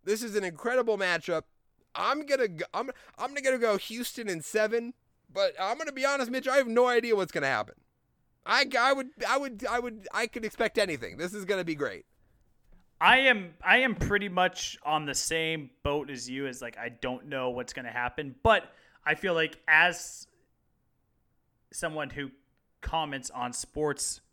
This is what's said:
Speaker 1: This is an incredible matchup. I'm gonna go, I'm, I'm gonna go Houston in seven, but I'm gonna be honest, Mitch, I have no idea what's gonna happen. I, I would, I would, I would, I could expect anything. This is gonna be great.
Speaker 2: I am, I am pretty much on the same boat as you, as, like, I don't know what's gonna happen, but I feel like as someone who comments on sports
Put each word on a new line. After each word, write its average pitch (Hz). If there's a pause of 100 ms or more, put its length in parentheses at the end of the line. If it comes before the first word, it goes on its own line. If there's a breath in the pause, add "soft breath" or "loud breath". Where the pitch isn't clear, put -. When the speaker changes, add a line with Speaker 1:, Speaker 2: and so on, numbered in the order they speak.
Speaker 1:
This 214
is 208
an 208
incredible 226
matchup. 170 (520)
I'm 262
gonna 269
go, 165 (100)
I'm, 240 (260 loud breath)
I'm 262
gonna 262
go 226
Houston 226
in 165
seven, 226 (400)
but 190
I'm 214
gonna 311
be 262
honest, 269
Mitch, 262
I 262
have 277
no 240
idea 233
what's 190
gonna 143
happen. 117 (680)
I, 262 (100)
I 247
would, 269 (180)
I 262
would, 254
I 240
would, 226
I 226
could 226
expect 220
anything. 123
This 175
is 208
gonna 190
be 165
great. 110 (960)
Speaker 2:
I 233
am, 226 (100)
I 202
am 254
pretty 202
much 180
on 151
the 139
same 160 (120)
boat 147
as 123
you, 135
as, 123
like, 117
I 117
don't 127
know 131
what's 123
gonna 123
happen, 123
but 214 (420 soft breath)
I 151
feel 180
like 160 (100)
as 165 (1500)
someone 156
who 139 (520)
comments 147
on 123
sports - (120)